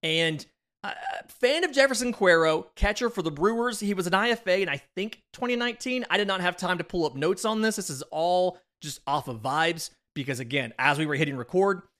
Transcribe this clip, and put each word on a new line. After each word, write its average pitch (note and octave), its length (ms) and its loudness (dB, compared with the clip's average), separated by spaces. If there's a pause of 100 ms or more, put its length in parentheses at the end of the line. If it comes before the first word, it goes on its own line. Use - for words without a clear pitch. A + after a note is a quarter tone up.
And, D#3+ 420 0 (400)
uh, G3+ 80 -8 (360)
fan D4 360 0
of D#4+ 80 -2
Jefferson B3+ 400 2
Cuero, E3 540 4 (100)
catcher G#3+ 340 2
for F#3 120 -6
the D#3+ 80 0
Brewers. A3 500 0
He G3+ 140 0
was F3+ 120 -2
an F3+ 80 0
I G#3 160 2
F A3+ 160 -2
A F#3+ 160 2
in, F3+ 60 -2
I C#3+ 80 -4 (180)
think, G#3 280 -8 (100)
twenty B3 240 -4
nineteen. A#3+ 520 -4
I F#3 100 2
did G3+ 100 0
not F#3+ 120 -2
have F3 160 0
time F3+ 220 -2
to E3 60 -6
pull E3+ 200 -2
up C3+ 120 -2
notes E3+ 280 0
on A3 180 0
this. A3 140 0
This G3 140 -8
is C3+ 120 -8 (100)
all F3+ 460 2 (220)
just D3+ 260 -12
off C#3+ 200 -2
of A2+ 160 -8
vibes D#3+ 480 0 (240)
because, C3 240 -4
again, B2+ 400 -4
as C#3 200 4
we D#3 80 0
were D3 80 -2
hitting C#3+ 220 0
record F#3 460 0 (180)